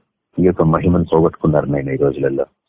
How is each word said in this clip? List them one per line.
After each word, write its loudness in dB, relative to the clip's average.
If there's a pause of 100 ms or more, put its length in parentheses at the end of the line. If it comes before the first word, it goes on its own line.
(380)
ఈ 2
యొక్క 0
మహిమను 2
పోగొట్టుకున్నారు 2
నాయన -4
ఈ -4
రోజులలో. -2 (240)